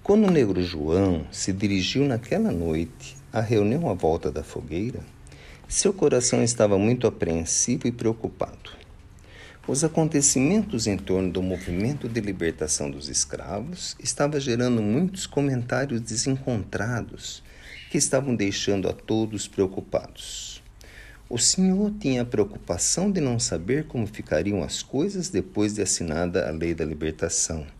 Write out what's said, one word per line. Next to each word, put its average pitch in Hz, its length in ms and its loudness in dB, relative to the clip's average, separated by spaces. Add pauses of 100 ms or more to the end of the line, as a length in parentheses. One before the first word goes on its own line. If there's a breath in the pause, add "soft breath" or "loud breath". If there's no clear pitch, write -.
Quando 208 280 6
o - 20 6
negro 104 320 4
João 85 680 2
se - 200 -2
dirigiu 98 520 2
naquela 160 480 0
noite 82 640 -2 (160)
à 113 80 0
reunião 113 500 2
à 98 40 2
volta 82 360 2
da 71 140 -6
fogueira, 82 560 -6 (680 loud breath)
seu - 260 2
coração 127 480 4
estava 110 380 4
muito 117 260 4
apreensivo 90 840 0
e - 20 2
preocupado. - 800 -4 (960 loud breath)
Os 135 160 0
acontecimentos 151 1040 2
em 98 100 2
torno 95 360 0
do 92 100 0
movimento 92 680 -2
de 113 120 -2
libertação 82 680 -2
dos 69 200 -10
escravos 101 920 -6
estavam 147 400 0
gerando 123 420 2
muitos 139 460 0
comentários 131 760 0
desencontrados 117 1400 -4 (480 loud breath)
que 170 80 0
estavam 135 380 2
deixando 101 520 0
a 87 40 -2
todos 107 560 -2
preocupados. - 1120 -4 (680 loud breath)
O 120 80 -2
Senhor 190 600 4
tinha 131 220 0
a 120 60 0
preocupação 104 840 0
de 185 80 0
não 127 200 0
saber 117 480 -2
como 120 200 -4
ficariam 90 560 0
as 67 200 -6
coisas 180 480 -2
depois 107 420 0
de 104 80 -4
assinada 87 680 0
a 71 40 -4
lei 80 240 -2
da 80 100 -2
libertação. 78 840 -2 (140)